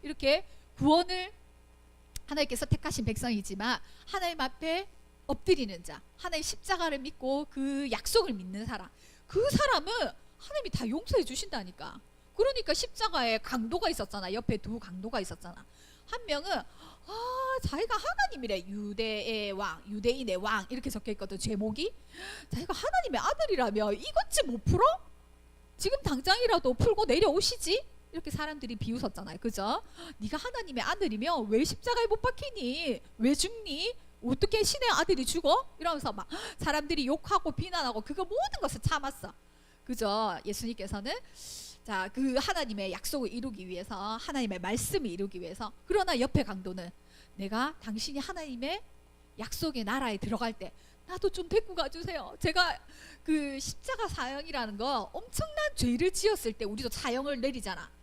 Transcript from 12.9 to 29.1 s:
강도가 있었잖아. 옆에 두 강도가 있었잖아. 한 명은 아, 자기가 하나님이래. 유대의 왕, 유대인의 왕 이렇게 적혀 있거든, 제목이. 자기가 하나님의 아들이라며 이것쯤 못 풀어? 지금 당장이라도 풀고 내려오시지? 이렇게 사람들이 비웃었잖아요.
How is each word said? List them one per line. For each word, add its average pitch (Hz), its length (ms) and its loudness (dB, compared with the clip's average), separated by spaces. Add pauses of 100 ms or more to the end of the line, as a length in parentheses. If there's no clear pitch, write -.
강도가 262 520 0
있었잖아. 196 420 -4
옆에 226 240 0
두 214 220 -6
강도가 196 420 -4
있었잖아. 175 440 -10 (420)
한 466 200 -6
명은 294 240 -2
아, 494 1120 -4
자기가 427 340 0
하나님이래. 262 680 0
유대의 208 840 -4
왕, 190 360 -6
유대인의 214 480 0
왕 202 340 0
이렇게 254 200 -4
적혀 214 220 -4
있거든, 196 260 -6
제목이. 220 540 -2 (580)
자기가 311 240 -2
하나님의 554 460 2
아들이라며 262 720 2
이것쯤 605 580 2
못 240 140 -4
풀어? 381 200 8 (920)
지금 539 260 0
당장이라도 359 720 4
풀고 427 300 6
내려오시지? 359 800 4 (280)
이렇게 - 180 -6
사람들이 285 460 -6
비웃었잖아요. 220 640 -4